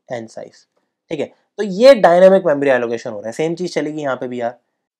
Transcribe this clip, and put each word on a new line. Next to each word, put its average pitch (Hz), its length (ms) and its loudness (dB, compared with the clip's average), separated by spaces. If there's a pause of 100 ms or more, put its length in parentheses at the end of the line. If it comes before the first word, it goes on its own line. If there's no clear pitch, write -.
(120)
n 113 180 -12
size, - 340 -20 (460)
ठीक 147 100 -8
है? 117 120 -10 (260)
तो 208 60 -6
ये 220 320 6
डायनामिक 185 500 4
मेमोरी 143 240 0
एलोकेशन 120 400 -2
हो 104 80 -12
रहा 110 100 -12
है, 113 40 -10
सेम 160 220 -4
चीज़ 170 180 -8
चलेगी 151 300 -6
यहाँ 131 140 -4
पे 131 120 -10
भी 123 120 -10
यार। 117 100 -4 (500)